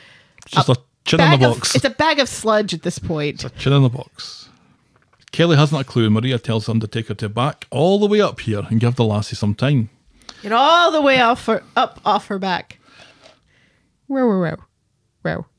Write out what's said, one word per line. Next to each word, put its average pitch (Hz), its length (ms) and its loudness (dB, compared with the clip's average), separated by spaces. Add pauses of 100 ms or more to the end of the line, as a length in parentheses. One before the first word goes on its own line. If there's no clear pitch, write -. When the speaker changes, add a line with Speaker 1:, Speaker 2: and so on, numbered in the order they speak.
(460)
Speaker 1:
It's - 80 -20
just - 140 0
a 127 80 4 (280)
chin 165 160 2
in 165 100 4
Speaker 2:
bag 139 100 6
Speaker 1:
the 127 100 6
Speaker 2:
of, 113 80 0
Speaker 1:
box. - 180 -4
Speaker 2:
it's - 80 0
a 269 60 0
bag 302 280 0
of 247 100 0
sludge 214 460 -2
at 160 80 -10
this 170 160 -6
point. 147 460 -6
Speaker 1:
It's - 0 -
a 127 60 -10
chin - 220 -2
in 143 100 6
the 131 60 4
box. - 600 -14 (840)
Kelly 170 260 2
hasn't 143 240 2
a 131 40 -4
clue. 117 260 2
Maria 120 280 0
tells 113 300 -4
Undertaker 110 460 -4
to 107 140 -8
back 120 420 -6
all 175 300 2
the 208 60 2
way 208 140 2
up 190 200 -2
here 104 280 -4
and 113 120 2
give 120 160 0
the 120 80 2
lassie 104 320 -2
some 104 180 -2
time. 123 360 0 (520)
Speaker 2:
Get 208 100 -8
all 320 380 4
the 311 100 0
way 269 200 4
off 240 260 0
her, 220 160 0 (140)
up 226 280 -2
off 202 220 0
her 202 140 -6
back. 185 380 -6 (1300)
Row, 269 180 0
row, 202 140 2
row. 170 160 -4 (680)
Row. 165 240 -6 (120)